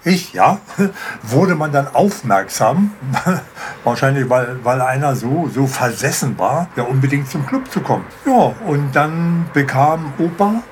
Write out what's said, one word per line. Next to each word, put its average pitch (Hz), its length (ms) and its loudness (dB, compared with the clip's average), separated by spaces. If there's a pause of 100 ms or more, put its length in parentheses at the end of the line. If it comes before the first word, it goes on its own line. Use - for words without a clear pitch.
ich, 175 300 0
ja, 127 240 4 (200)
<laughs> 196 120 0 (320)
wurde 156 320 2
man 156 180 -2
dann 139 220 2
aufmerksam, 139 1000 2 (440)
<laughs> - 460 -14
wahrscheinlich, 135 440 2
weil, 127 360 2
weil 127 180 2
einer 131 340 0
so, 127 380 -2
so 135 140 2
versessen 123 720 -2
war, 139 360 0
ja, 127 80 -4
unbedingt 135 460 0
zum 143 160 -4
Club 262 260 -4
zu - 100 -2
kommen. 98 240 -2 (200)
Ja, 208 300 4 (100)
und 143 300 0
dann 165 580 0
bekam 143 640 2
Opa 202 540 0